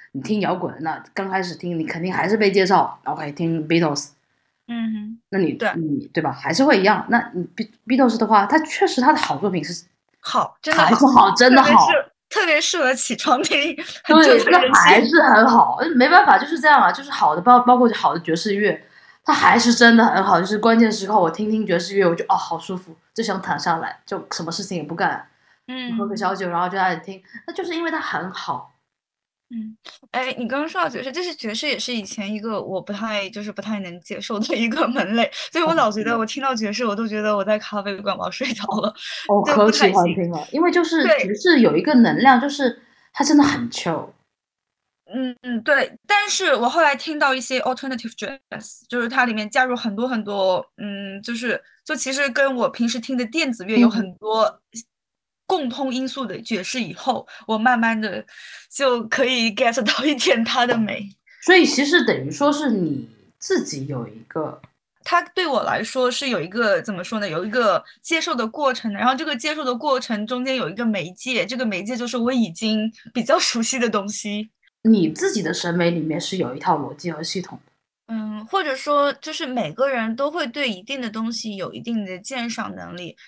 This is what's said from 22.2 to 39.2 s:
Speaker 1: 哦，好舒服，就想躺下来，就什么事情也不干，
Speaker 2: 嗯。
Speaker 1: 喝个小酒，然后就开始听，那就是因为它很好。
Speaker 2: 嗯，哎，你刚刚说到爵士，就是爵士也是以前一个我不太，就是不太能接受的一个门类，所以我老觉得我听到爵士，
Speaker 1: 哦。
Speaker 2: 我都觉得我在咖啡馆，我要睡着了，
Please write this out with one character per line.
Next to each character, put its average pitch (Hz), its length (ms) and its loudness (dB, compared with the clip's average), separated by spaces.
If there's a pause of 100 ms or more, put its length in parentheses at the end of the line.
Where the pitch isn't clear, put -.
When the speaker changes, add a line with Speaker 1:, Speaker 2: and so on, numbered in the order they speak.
Speaker 1:
哦， 190 100 0
好 165 240 -4
舒 185 180 -10
服， - 180 -18 (200)
就 226 80 -4
想 190 180 -4
躺 160 160 -4
下 165 200 -2
来， - 280 -10
就 175 260 -8
什 175 120 -8
么 160 80 -8
事 180 100 -8
情 180 160 -8
也 151 60 -8
不 147 100 -10
干， 165 340 -4 (400)
Speaker 2:
嗯。 247 300 -8
Speaker 1:
喝 202 80 -4
个 202 100 -6
小 196 200 -2
酒， 185 120 -6
然 175 140 -2
后 180 80 -2
就 190 80 -6
开 185 160 0
始 165 100 -10
听， 190 160 -16 (280)
那 339 60 -10
就 370 100 -8
是 339 100 -8
因 339 100 -6
为 330 60 -4
它 311 100 -6
很 175 300 -8
好。 - 460 -10 (760)
Speaker 2:
嗯， 220 240 -12 (360)
哎， 254 260 -6
你 240 100 -6
刚 269 120 -4
刚 311 100 -6
说 370 100 -6
到 330 80 0
爵 247 140 -8
士， 262 100 -10
就 349 120 -6
是 349 100 -8
爵 220 180 -10
士 254 160 -6
也 240 120 -4
是 247 120 -8
以 226 120 -6
前 196 280 -10
一 214 80 -6
个 214 220 -6
我 180 180 -8
不 208 140 -10
太， 208 380 -6
就 208 100 -12
是 208 100 -10
不 - 80 -14
太 208 200 -6
能 175 200 -12
接 196 220 -14
受 214 160 -8
的 240 180 -4
一 226 140 0
个 285 180 0
门 226 280 -2
类， 233 120 2 (240)
所 330 80 -2
以 339 40 2
我 320 100 2
老 269 160 2
觉 214 140 -4
得 233 120 -2
我 226 80 -2
听 226 160 -8
到 262 140 -2
爵 214 180 -4
士， 233 120 -6
Speaker 1:
哦。 220 60 -2
Speaker 2:
我 202 60 -4
都 226 120 -4
觉 214 120 -6
得 214 160 0
我 196 80 0
在 214 140 0
咖 208 240 -6
啡 196 160 -6
馆， 202 180 -4
我 185 100 -6
要 180 40 -4
睡 247 240 -6
着 220 120 -12
了， 208 280 -2 (340)